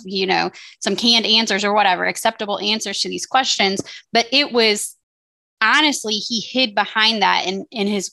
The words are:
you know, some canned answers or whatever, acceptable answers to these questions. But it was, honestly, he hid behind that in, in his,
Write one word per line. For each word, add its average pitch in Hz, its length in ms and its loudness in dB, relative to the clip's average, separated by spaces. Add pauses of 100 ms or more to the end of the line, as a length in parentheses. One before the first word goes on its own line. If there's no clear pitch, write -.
you 190 200 -4
know, 180 260 0 (300)
some 202 140 -2
canned 233 300 2
answers 220 380 2
or 202 100 0
whatever, 185 320 2
acceptable 208 540 -2
answers 208 420 -2
to 190 80 -4
these 180 160 -8
questions. 196 560 0 (320)
But 233 180 2
it 277 200 2
was, 220 440 0 (640)
honestly, 247 540 2
he 208 240 -4
hid 240 340 -2
behind 214 480 0
that 180 240 2
in, 196 240 -6
in 202 180 -2
his, 202 260 -4